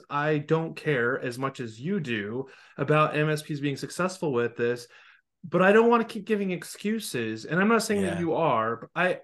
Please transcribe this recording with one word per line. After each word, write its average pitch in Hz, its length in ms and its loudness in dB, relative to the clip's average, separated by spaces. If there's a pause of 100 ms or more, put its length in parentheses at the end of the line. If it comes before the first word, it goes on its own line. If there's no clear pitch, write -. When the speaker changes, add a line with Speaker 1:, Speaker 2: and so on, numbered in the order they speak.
Speaker 1:
I 147 300 0
don't 160 380 0
care 131 440 0
as 127 200 -6
much 135 200 -4
as 113 220 -10
you 190 180 -2
do 120 460 -4 (320)
about 151 400 2
M 151 100 2
S 151 140 -2
Ps 151 180 -8
being 139 160 -2
successful 175 560 -4
with 120 240 0
this, 120 300 -2 (580)
but 170 200 2
I 190 80 8
don't 226 180 8
wanna 233 140 6
keep 220 240 -10
giving 202 240 -2
excuses. 143 920 -4
And 165 140 -2
I'm 202 100 4
not 226 120 4
saying 202 220 0
that 170 100 0
Speaker 2:
Yeah. 170 60 -4
Speaker 1:
you 165 160 0
are. 117 400 2
But - 180 -16
I, 175 300 0